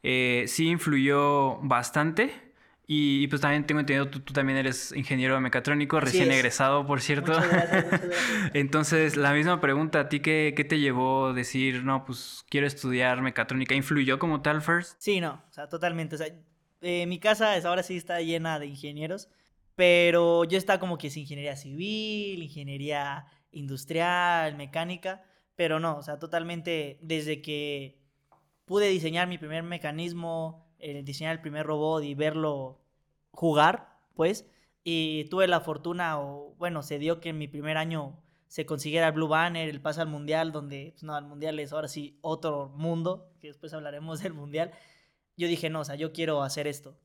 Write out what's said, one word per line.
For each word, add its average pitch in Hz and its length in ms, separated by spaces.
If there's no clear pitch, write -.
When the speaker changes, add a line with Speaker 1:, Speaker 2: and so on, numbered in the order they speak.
Speaker 1:
eh, 127 420
sí 160 220
influyó 143 880
bastante. 151 920
Y, 143 380
y 143 60
pues 147 120
también 147 240
tengo 151 160
entendido, 139 300
tú, 139 100
tú - 140
también 135 240
eres 131 360
ingeniero 131 460
mecatrónico, 139 580
Speaker 2:
Así 139 80
Speaker 1:
recién 135 260
Speaker 2:
es. 131 60
Speaker 1:
egresado, 135 460
por 139 160
cierto. 147 320
Speaker 2:
Muchas 165 160
gracias, 170 360
muchas 180 220
gracias. 185 440
Speaker 1:
<laughs> - 40
Entonces, 151 600
la 143 160
misma 156 280
pregunta, 151 400
¿a 139 80
ti 147 120
qué, 151 340
qué 147 100
te 151 160
llevó 131 480
a 127 40
decir, 127 520
"No, 135 200
pues - 460
quiero 143 160
estudiar 127 560
mecatrónica"? 131 520
¿Influyó 135 440
como 156 240
tal, 151 200
First? 170 360
Speaker 2:
Sí, 196 220
no, 151 280
o - 40
sea, 147 160
totalmente. 165 480
O - 20
sea, 156 80
eh, 175 240
mi 175 140
casa 208 360
es, 170 80
ahora 175 200
sí 185 120
está 170 240
llena 165 380
de 143 80
ingenieros, 147 640
pero 170 680
yo 175 140
estaba 190 220
como 175 180
que 156 80
es 143 100
ingeniería 143 400
civil, 196 840
ingeniería 143 840
industrial, 160 1040
mecánica, 170 680
pero 160 240
no, 160 180
o 143 40
sea, 147 160
totalmente 165 840
desde 151 420
que 147 560
pude 202 240
diseñar 175 400
mi 175 100
primer 160 240
mecanismo, 165 1160
eh, 143 260
diseñar 147 280
el 160 80
primer 151 260
robot 156 380
y 143 100
verlo 147 680
jugar, 160 680
pues, 175 320
y 160 460
tuve 185 180
la 170 120
fortuna, 165 600
o 143 380
bueno, 170 240
se 147 160
dio 165 220
que 165 100
en 156 80
mi 147 100
primer 151 280
año 156 440
se 151 200
consiguiera 151 420
el 156 60
Blue 156 140
Banner, 165 400
el 147 120
pase 151 220
al 156 60
Mundial, 156 440
donde, 143 400
pues, - 100
no, 151 140
el 143 80
Mundial 147 340
es 143 140
ahora 151 160
sí 143 320
otro 156 560
mundo, 165 540
que 151 80
después 147 240
hablaremos 151 480
<laughs> - 20
del 180 120
Mundial. 151 380
Yo 170 120
dije, 160 220
"No, 156 100
o 147 40
sea, 139 100
yo 160 180
quiero 156 300
hacer 143 240
esto - 380